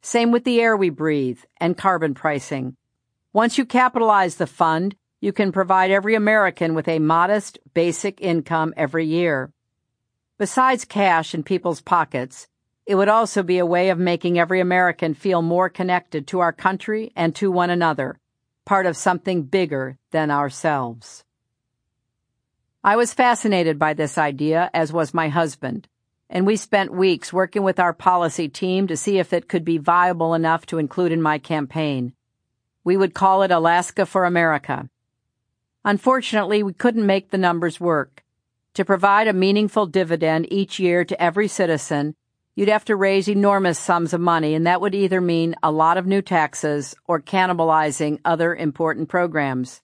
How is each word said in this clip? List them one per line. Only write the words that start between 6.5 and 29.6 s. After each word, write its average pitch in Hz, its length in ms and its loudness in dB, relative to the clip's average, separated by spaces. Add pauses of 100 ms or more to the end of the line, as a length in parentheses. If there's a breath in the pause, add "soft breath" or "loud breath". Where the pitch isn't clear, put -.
with 160 140 -2
a 160 100 0
modest 175 580 2 (160)
basic 175 460 -2
income 165 560 -2
every 160 300 -2
year. 156 480 -2 (840)
Besides 254 460 0
cash 180 500 0
in 160 100 -6
people's 175 380 -4
pockets, 147 680 -4 (360)
it 202 100 0
would 196 120 4
also 214 360 2
be 180 160 0
a 180 60 2
way 175 240 2
of 180 80 0
making 175 400 0
every 175 220 2
American 180 540 0
feel 180 280 0
more 175 280 0
connected 180 580 -4
to 180 140 -2
our 170 100 2
country 214 640 -4
and 165 200 0
to 196 140 0
one 180 200 0
another, 160 500 -2 (460)
part 190 200 2
of 170 120 0
something 180 460 -2
bigger 135 540 -2 (140)
than 156 180 0
ourselves. 139 960 -4 (1600)
I 202 140 4
was 240 160 0
fascinated 196 680 2
by 156 140 2
this 151 240 -4
idea, 151 560 0
as 160 180 -2
was 160 220 -2
my 160 160 0
husband, 143 580 -4 (420)
and 185 160 -2
we 208 120 2
spent 196 340 -2
weeks 185 400 0
working 190 320 -2
with 190 160 0
our 175 140 2
policy 175 560 0
team 185 380 -2
to 165 100 -4
see 196 220 0
if 165 120 -2
it 175 160 -2
could 170 160 -2